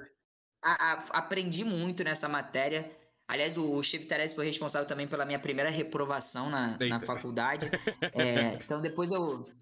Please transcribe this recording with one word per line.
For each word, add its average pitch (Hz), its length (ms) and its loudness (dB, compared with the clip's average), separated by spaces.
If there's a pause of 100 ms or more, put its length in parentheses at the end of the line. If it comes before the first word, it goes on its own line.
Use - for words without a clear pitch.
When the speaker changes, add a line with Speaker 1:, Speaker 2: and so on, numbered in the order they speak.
(640)
Speaker 1:
a, 165 300 4 (260)
aprendi 185 440 0
muito 180 400 0
nessa 156 260 0
matéria. 147 600 0 (360)
Aliás, 151 300 0
o, 156 160 2
o 151 100 2
Chefe 156 240 -2
Terese 156 280 0
foi 151 100 0
responsável 147 420 0
também 143 200 -2
pela 143 180 0
minha 143 140 0
primeira 143 300 2
reprovação 143 800 -2
na, 131 220 2
na 120 240 0
Speaker 2:
Eita. 113 100 -2
Speaker 1:
faculdade. 123 640 0
Speaker 2:
<laughs> 175 440 -2
Speaker 1:
É, 123 420 2
então 151 260 -4
depois 165 300 0
eu 151 340 -2 (160)